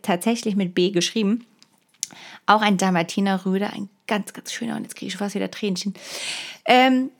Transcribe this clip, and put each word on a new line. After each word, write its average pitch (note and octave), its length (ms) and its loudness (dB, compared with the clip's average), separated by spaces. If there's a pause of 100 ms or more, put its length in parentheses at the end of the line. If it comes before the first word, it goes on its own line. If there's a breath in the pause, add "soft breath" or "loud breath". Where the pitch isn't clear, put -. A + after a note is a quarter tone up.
tatsächlich G#3+ 540 0
mit F#3 180 0
B F3+ 160 2
geschrieben. G#3 560 0 (1000 loud breath)
Auch G#3+ 140 6
ein G#3 160 4
Dalmatiner-Rüde, F#3+ 880 0
ein - 200 -10 (200)
ganz, G#3 260 -4
ganz - 180 -14
schöner, A#3 240 -6
und - 60 -6
jetzt - 140 -12
kriege - 120 -12
ich F#3+ 60 -8
schon F#3 60 -12
fast G3+ 160 -4
wieder F#3+ 140 -4
Tränchen. G3 440 -4 (720 loud breath)
Ähm, B3+ 540 6